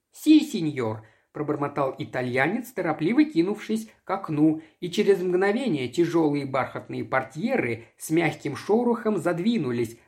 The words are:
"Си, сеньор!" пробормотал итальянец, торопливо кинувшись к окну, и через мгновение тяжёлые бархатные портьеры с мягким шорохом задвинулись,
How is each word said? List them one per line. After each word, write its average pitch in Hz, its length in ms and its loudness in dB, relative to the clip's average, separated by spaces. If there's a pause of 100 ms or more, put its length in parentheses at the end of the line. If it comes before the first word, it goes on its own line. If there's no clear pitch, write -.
(120)
"Си, 311 280 6
сеньор!" 131 640 -4 (280)
пробормотал 143 640 -2
итальянец, 131 720 -2
торопливо 180 540 0
кинувшись 214 640 -2 (140)
к - 60 -8
окну, 156 520 2 (180)
и 175 80 -6
через 190 320 4
мгновение 185 680 0
тяжёлые 160 580 0
бархатные 127 580 -6
портьеры 131 800 -2 (140)
с - 120 -10
мягким 151 460 0
шорохом 226 640 0
задвинулись, 160 880 -2